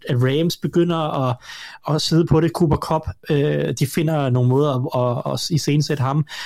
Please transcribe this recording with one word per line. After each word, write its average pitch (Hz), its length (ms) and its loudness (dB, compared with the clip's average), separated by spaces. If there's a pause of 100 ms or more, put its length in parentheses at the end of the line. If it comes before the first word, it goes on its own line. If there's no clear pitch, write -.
at 139 80 0
Rams 139 400 2
begynder 160 720 0
at, 123 80 0 (580)
at 151 80 0
sidde 160 240 2
på 156 140 4
det. 160 100 2
Cooper 151 260 2
Kupp, 160 280 -2 (260)
øh, 147 480 0
de 143 80 0
finder 156 440 0
nogle 123 180 2
måder 135 480 0
at, 123 300 0
at, 139 60 -4
at - 180 -6
iscenesætte 147 520 0
ham, 143 240 0 (200)